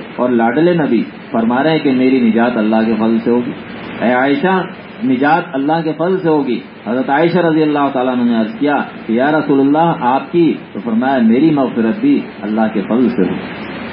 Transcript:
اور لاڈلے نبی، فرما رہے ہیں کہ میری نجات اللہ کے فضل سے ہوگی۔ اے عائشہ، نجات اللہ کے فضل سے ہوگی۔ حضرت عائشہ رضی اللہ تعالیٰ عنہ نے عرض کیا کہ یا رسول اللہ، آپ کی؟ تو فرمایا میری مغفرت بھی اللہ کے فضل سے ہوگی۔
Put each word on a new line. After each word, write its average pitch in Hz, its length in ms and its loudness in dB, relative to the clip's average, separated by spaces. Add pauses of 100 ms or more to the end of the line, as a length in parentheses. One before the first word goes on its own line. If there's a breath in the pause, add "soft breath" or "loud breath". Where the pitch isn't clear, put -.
(160)
اور 123 140 0
لاڈلے 127 440 2
نبی، 120 280 2 (280)
فرما 120 320 0
رہے 156 80 2
ہیں 160 80 2
کہ 143 140 0
میری 127 280 2
نجات 117 360 2
اللہ 110 200 2 (100)
کے 113 80 0
فضل 113 240 0
سے 120 120 -2
ہوگی۔ 120 200 0 (500)
اے 117 120 0
عائشہ، 143 500 0 (420)
نجات 143 380 2 (100)
اللہ 139 200 -2 (120)
کے 160 80 -2
فضل 175 260 0
سے 165 100 -2
ہوگی۔ 135 320 0 (260)
حضرت 123 240 -2
عائشہ 165 280 2
رضی 160 240 2
اللہ 147 300 0
تعالیٰ 127 260 0
عنہ 120 120 2
نے 117 60 2
عرض 110 220 -2
کیا 143 180 0 (300)
کہ 110 60 -2
یا 127 180 2
رسول 147 300 2
اللہ، 151 400 4
آپ 127 320 -2
کی؟ 165 220 4 (180)
تو 110 120 -8
فرمایا 123 340 0
میری 120 320 4
مغفرت 113 500 0
بھی 131 200 2 (220)
اللہ 107 180 -2 (120)
کے 110 80 -4
فضل 110 280 2
سے 95 140 0
ہوگی۔ - 480 -6 (220)